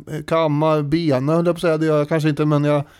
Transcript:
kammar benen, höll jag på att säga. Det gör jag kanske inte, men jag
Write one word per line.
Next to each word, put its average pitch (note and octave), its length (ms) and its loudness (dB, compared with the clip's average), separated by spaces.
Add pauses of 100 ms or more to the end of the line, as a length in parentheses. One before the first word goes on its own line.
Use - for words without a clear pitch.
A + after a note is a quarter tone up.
(280)
kammar D#3 540 0
benen, D3 480 0
höll E3+ 160 0
jag F3 100 0
på - 20 -8
att E3+ 40 -16
säga. E3 160 0
Det D#3 80 -2
gör D3+ 120 2
jag D3 120 0
kanske D#3 200 0
inte, D3+ 160 0
men D3 180 2
jag D3 200 0 (160)